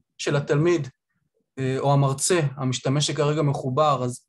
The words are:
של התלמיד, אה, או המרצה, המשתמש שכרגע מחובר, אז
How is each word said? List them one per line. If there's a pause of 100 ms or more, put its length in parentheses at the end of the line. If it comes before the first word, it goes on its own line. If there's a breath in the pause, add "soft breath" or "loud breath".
(180)
של
התלמיד, (720)
אה,
או
המרצה, (160)
המשתמש
שכרגע
מחובר,
אז